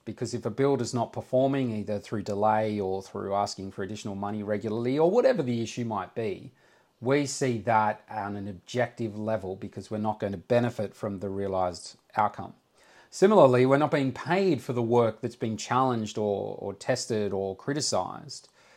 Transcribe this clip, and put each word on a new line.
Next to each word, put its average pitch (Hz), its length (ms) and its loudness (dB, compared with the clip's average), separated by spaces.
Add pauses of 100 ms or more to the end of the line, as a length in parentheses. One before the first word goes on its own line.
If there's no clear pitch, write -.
because 117 300 -8
if 113 100 -6
a 120 60 -4
builder's 135 420 0
not 117 180 -2
performing, 131 600 0
either 104 260 -4
through 104 240 -6
delay 107 580 2
or 95 220 -2
through 98 320 -6
asking 98 380 -2
for 107 100 -8
additional 101 340 -8
money 101 280 -6
regularly 110 560 -2
or 165 100 6
whatever 247 320 4
the 120 220 -2
issue 117 200 -6
might 104 300 -6
be, 107 380 -6 (500)
we 139 240 2
see 131 340 -2
that 107 500 2
on 101 260 -6
an 101 120 -8
objective 107 720 -6
level 107 380 -4
because 98 340 -12
we're 110 80 -6
not 107 220 -4
going 101 120 -2
to 98 60 -6
benefit 120 560 0
from 101 260 -8
the 101 100 -6
realized 95 680 -4 (180)
outcome. 101 380 0 (560)
Similarly, 143 560 8
we're 135 120 6
not 147 140 2
being 135 200 2
paid 170 500 0
for - 120 -6
the 120 80 0
work 117 400 2
that's 117 140 -6
been 113 220 -4
challenged 123 600 0
or, 101 420 -2
or 101 140 -6
tested 107 600 -2
or 95 220 -2
criticized, 135 920 -6 (300)